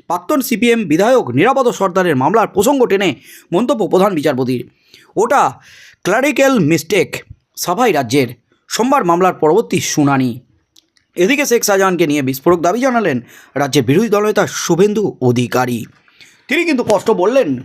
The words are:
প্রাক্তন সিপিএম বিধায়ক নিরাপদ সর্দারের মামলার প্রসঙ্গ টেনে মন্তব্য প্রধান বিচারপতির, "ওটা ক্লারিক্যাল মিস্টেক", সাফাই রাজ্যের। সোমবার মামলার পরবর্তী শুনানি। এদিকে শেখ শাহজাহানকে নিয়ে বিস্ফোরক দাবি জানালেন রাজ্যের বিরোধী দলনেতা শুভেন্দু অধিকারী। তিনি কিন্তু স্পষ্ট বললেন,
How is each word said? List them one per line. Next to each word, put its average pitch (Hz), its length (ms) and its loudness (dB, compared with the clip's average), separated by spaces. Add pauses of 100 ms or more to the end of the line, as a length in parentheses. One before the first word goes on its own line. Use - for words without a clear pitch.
প্রাক্তন 220 340 -4
সিপিএম 226 440 0
বিধায়ক 185 460 0
নিরাপদ 240 380 2
সর্দারের 180 480 0
মামলার 180 320 2
প্রসঙ্গ 240 380 0
টেনে 196 280 0 (380)
মন্তব্য 220 360 0
প্রধান 190 260 2
বিচারপতির, 131 560 -2 (460)
"ওটা 214 360 2 (500)
ক্লারিক্যাল 269 560 0
মিস্টেক", 165 680 -2 (320)
সাফাই 202 360 -2
রাজ্যের। 131 360 0 (400)
সোমবার 254 360 0
মামলার 175 300 2
পরবর্তী 175 460 0
শুনানি। 131 600 0 (760)
এদিকে 254 300 0
শেখ 240 180 0
শাহজাহানকে 190 420 2
নিয়ে 147 160 0
বিস্ফোরক 135 380 0
দাবি 180 200 0
জানালেন 226 400 0 (340)
রাজ্যের 139 300 0
বিরোধী 165 240 2
দলনেতা 208 380 0
শুভেন্দু 202 720 0
অধিকারী। 123 640 0 (640)
তিনি 330 160 -2
কিন্তু 277 200 0
স্পষ্ট 208 260 0
বললেন, 180 540 0